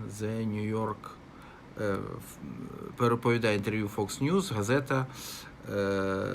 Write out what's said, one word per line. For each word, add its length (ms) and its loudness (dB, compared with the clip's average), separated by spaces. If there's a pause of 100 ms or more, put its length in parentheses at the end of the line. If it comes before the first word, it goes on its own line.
(220)
The 260 -2
New 260 0
York, 360 -2 (720)
е, 120 2
ф-, 440 -6 (600)
переповідає 600 6
інтерв'ю 380 0
Fox 360 2
News, 240 2
газета, 500 2 (680)
е, 40 -2 (600)